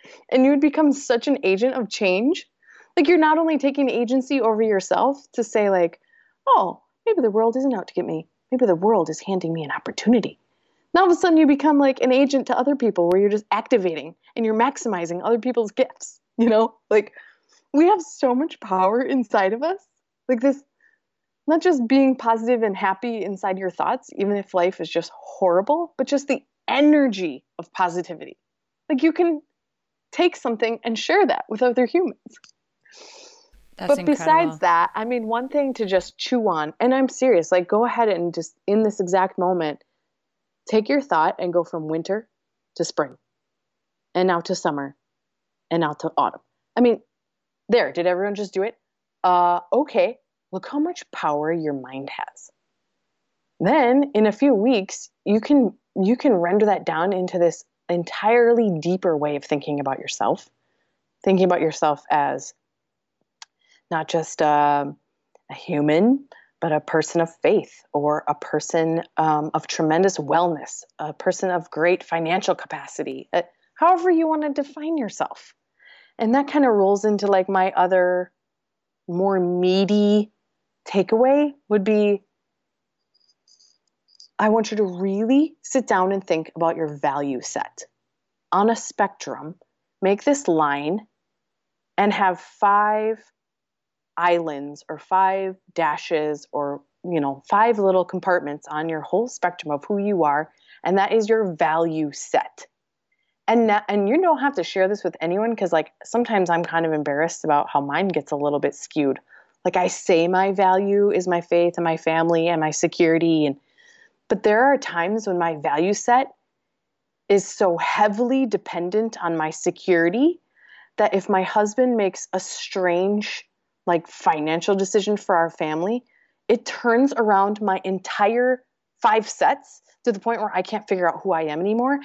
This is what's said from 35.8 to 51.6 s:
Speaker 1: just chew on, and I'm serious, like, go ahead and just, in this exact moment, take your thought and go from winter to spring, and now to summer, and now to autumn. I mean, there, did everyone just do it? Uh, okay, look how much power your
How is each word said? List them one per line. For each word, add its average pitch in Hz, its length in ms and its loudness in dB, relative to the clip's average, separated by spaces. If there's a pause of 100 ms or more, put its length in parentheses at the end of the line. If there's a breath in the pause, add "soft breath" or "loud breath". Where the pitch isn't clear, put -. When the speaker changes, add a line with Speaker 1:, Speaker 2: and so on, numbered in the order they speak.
Speaker 1:
just 185 320 -2
chew 233 300 0
on, 156 300 -2
and 254 160 2
I'm 269 140 2
serious, 208 420 2
like, 180 160 2
go 214 200 2
ahead 226 240 0
and 170 240 -2
just, 165 200 -8 (120)
in 208 160 2
this 208 180 -2
exact 185 380 0
moment, 175 440 -2 (880)
take 214 180 0
your 277 120 2
thought 175 400 0
and 175 120 -4
go 170 120 2
from 156 240 -10
winter 180 400 -4 (480)
to - 80 -2
spring, 131 320 -4 (1000)
and 185 140 2
now 170 120 0
to 180 140 -6
summer, 143 400 -6 (760)
and 170 100 0
now 151 140 -2
to - 220 -8
autumn. 131 240 -2 (360)
I 240 60 2
mean, 233 180 2 (680)
there, 208 220 2
did 175 160 -2
everyone 190 300 -2
just 202 180 -8
do 190 80 -2
it? 220 140 -6 (480)
Uh, 175 360 2 (120)
okay, 233 460 0 (340)
look 190 160 -10
how - 100 -6
much 339 320 -6
power 151 400 -4
your 160 220 -4